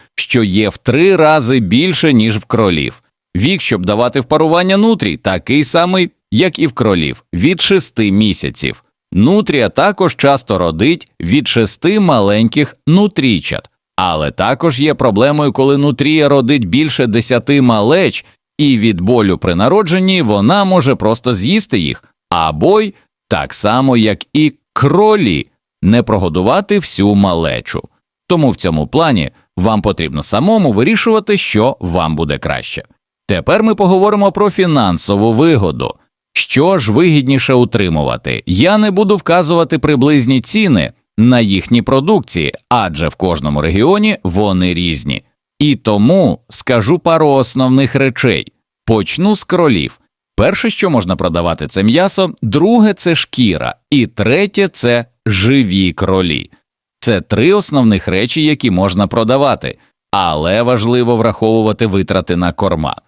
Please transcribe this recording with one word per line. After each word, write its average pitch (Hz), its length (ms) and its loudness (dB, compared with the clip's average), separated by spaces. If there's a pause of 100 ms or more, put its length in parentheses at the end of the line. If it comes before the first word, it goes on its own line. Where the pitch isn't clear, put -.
(160)
що - 280 0
є 101 260 0
в - 80 -8
три 175 380 2
рази 151 440 2
більше, 143 540 0
ніж 110 240 2
в - 80 -8
кролів. 87 580 -2 (320)
Вік, 151 260 0
щоб 92 240 -4
давати 113 340 0
в 123 60 -2
парування 170 520 2
нутрій, 202 400 0
такий 110 460 -2
самий, 175 460 0 (220)
як 165 280 0
і 165 80 0
в 123 60 -6
кролів, 87 500 -2 (100)
від 143 280 0
шести 117 500 0
місяців. 92 720 -2 (280)
Нутрія 135 580 2
також 185 460 0
часто 139 420 0
родить 90 540 -2 (100)
від 104 260 0
шести 156 520 0
маленьких 117 800 0 (100)
нутрійчат. 147 800 0 (260)
Але 78 360 -2
також 123 480 -2
є 147 140 0
проблемою, 135 600 0
коли 139 240 0
нутрія 147 520 2
родить 135 360 2
більше 131 420 0
десяти 120 540 0
малеч, 123 640 2 (320)
і 143 200 2
від 104 240 0
болю 101 360 2
при 87 180 -2
народженні 185 640 0
вона 117 440 2
може 147 300 2
просто 113 380 -2
з'їсти 123 460 -2
їх, 69 240 -6 (260)
або 87 520 0
й… 202 120 -4 (360)
Так 71 240 -4
само, 123 440 0
як 107 220 0 (140)
і 151 200 0 (200)
кролі, 156 760 2 (340)
не 110 220 2
прогодувати 110 760 0
всю 104 360 0
малечу. 82 680 -2 (440)
Тому 156 220 2
в 98 60 -2
цьому 80 320 -2
плані 127 440 0 (260)
вам 104 240 0
потрібно 80 420 -4
самому 170 480 0
вирішувати, 208 680 0
що 113 420 0
вам 82 360 -2
буде 73 220 -4
краще. 65 460 -8 (440)
Тепер 160 360 0
ми 220 120 2
поговоримо 202 560 2
про 208 180 0
фінансову 110 840 0
вигоду. 98 640 0 (380)
Що 175 440 0
ж 110 140 -2
вигідніше 139 640 2
утримувати? 78 920 0
Я 156 320 2
не 214 140 2
буду 202 240 2
вказувати 165 640 0
приблизні 135 640 2
ціни 143 500 0 (260)
на 120 220 4
їхні 107 420 0
продукції, 135 720 -2 (160)
адже 87 380 -2
в - 80 -6
кожному 76 460 -2
регіоні 165 640 0
вони 90 500 0
різні. 80 500 -4 (360)
І 147 160 2
тому 107 640 2 (100)
скажу 123 500 -2
пару 160 300 2
основних 131 640 0
речей. 123 580 -2 (320)
Почну 156 500 0
з - 80 -6
кролів. 127 560 -2 (380)
Перше, 196 320 0
що 196 200 -2
можна 92 260 0
продавати, 82 520 -4
це 95 160 -2
м'ясо, 185 580 0
друге, 208 520 2
це 170 220 -2
шкіра, 82 600 -2 (140)
і 131 180 2
третє, 190 600 -2
це 120 380 -2 (200)
живі 98 680 0
кролі. 90 580 -2 (480)
Це 104 220 -2
три 123 320 0
основних 127 540 0
речі, 113 360 -2
які 143 280 0
можна 92 360 0
продавати, 117 680 -2 (340)
але 90 500 0
важливо 120 540 0
враховувати 110 720 0
витрати 92 480 -2
на 87 160 -2
корма. 82 440 -4 (120)